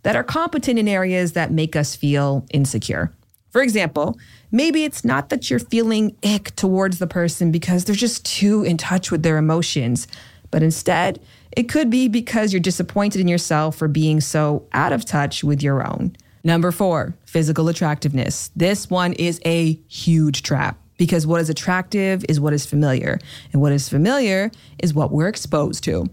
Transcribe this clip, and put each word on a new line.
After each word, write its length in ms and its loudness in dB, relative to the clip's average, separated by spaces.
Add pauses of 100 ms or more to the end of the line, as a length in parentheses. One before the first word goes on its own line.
that 120 0
are 80 0
competent 560 0
in 80 2
areas 460 0
that 180 -2
make 240 0
us 220 -2
feel 540 0
insecure. 640 -2 (380)
For 100 2
example, 560 0 (360)
maybe 320 2
it's 200 -6
not 260 0
that 200 -4
you're 80 0
feeling 640 0
ick 320 -2
towards 460 0
the 80 -2
person 420 0
because 340 0
they're 120 0
just 280 -2
too 380 2
in 140 0
touch 340 -2
with 140 0
their 120 2
emotions, 680 0 (460)
but 100 2
instead, 580 0 (300)
it 140 -2
could 260 0
be 160 2
because 460 0
you're 80 2
disappointed 600 0
in 60 2
yourself 480 0
for 140 -2
being 320 2
so 520 0
out 200 0
of 120 -2
touch 380 -2
with 180 0
your 240 0
own. 300 -4 (300)
Number 260 2
four, 540 -2
physical 440 0
attractiveness. 840 -2
This 340 0
one 260 0
is 300 -2
a 280 2 (160)
huge 560 2
trap 340 -2 (200)
because 280 2
what 140 2
is 100 -2
attractive 760 -2
is 100 2
what 140 0
is 120 -2
familiar, 540 0 (340)
and 80 2
what 120 4
is 160 -2
familiar 640 0 (260)
is 160 0
what 160 0
we're 160 0
exposed 560 -4
to. 300 -2